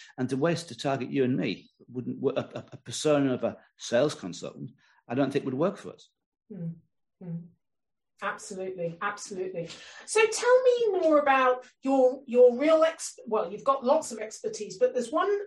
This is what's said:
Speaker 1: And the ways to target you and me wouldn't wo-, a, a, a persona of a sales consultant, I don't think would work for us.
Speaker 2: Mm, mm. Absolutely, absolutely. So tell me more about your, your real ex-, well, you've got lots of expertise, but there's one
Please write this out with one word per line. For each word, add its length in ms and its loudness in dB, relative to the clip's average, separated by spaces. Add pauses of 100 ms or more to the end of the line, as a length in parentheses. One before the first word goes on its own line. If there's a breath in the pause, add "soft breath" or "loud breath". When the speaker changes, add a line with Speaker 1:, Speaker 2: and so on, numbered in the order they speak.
(180 loud breath)
Speaker 1:
And 100 -4
the 80 -4
ways 280 0
to 120 -16
target 340 -4
you 120 0
and 140 2
me 320 -6 (240)
wouldn't 260 -8
wo-, 160 -2
a, 60 -2
a, 320 -12
a 60 -16
persona 560 0
of 100 -4
a 120 -4 (200 soft breath)
sales 380 0
consultant, 580 -12 (340 soft breath)
I 80 -8
don't 160 0
think 140 -2
would 100 -6
work 220 -2
for 140 -16
us. 180 -20 (440)
Speaker 2:
Mm, 200 -10 (500)
mm. 200 -10 (800)
Absolutely, 800 -8
absolutely. 640 -8 (380 loud breath)
So 160 0
tell 420 4
me 380 2
more 200 4
about 440 4 (180 loud breath)
your, 440 4
your 320 6
real 260 6
ex-, 420 -4
well, 240 -2
you've 140 -12
got 180 2
lots 300 0
of 60 -12
expertise, 580 -10
but 160 2
there's 180 -4
one 240 0 (120)